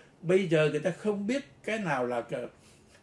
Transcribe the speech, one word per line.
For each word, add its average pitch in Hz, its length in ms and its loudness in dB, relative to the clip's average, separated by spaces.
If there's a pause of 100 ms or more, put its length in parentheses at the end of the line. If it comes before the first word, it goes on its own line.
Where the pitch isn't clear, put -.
(220)
bây 185 260 2
giờ 156 220 4
người 147 100 -2
ta 175 100 0
không 202 360 -4
biết 262 180 -2 (200)
cái 220 140 -4
nào 143 280 0
là 123 140 -2
cái, 127 200 -6 (640)